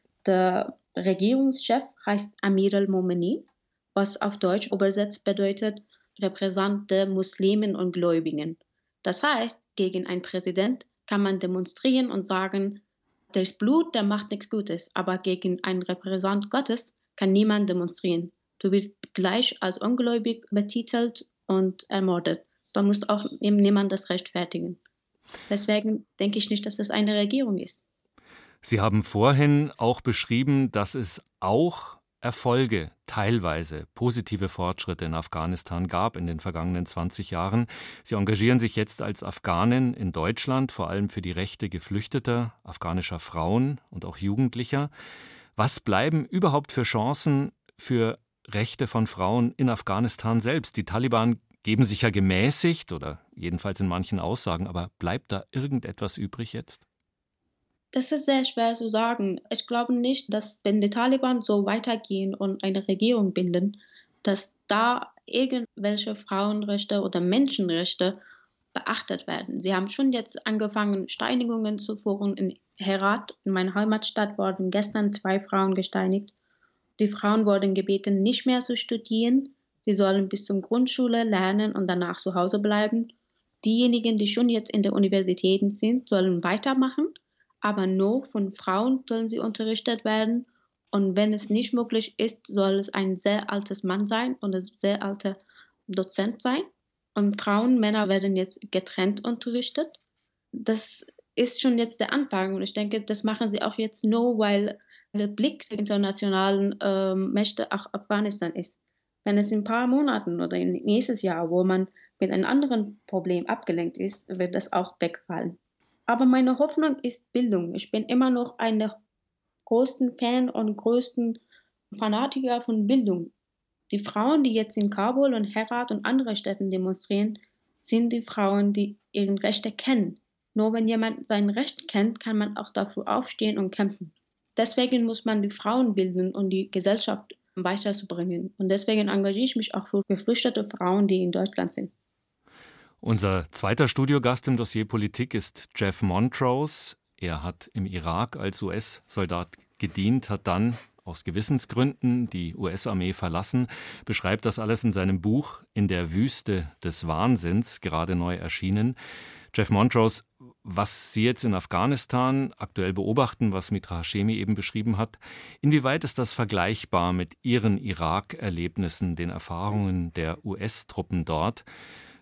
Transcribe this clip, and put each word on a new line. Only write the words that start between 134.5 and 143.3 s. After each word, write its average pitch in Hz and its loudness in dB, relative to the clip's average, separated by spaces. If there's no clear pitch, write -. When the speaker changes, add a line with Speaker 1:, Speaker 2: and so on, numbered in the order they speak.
Speaker 1:
Deswegen 247 2
muss 226 -4
man 214 2
die 202 -2
Frauen 233 0
bilden, 185 0
um 196 -2
die 190 -2
Gesellschaft 202 -2
weiterzubringen. 185 -4
Und 190 0
deswegen 202 2
engagiere 196 0
ich 254 -2
mich 220 -4
auch 202 -6
für 202 0
geflüchtete 214 0
Frauen, 196 2
die 185 2
in 180 0
Deutschland 185 -2
sind. - -8
Speaker 2:
Unser 95 0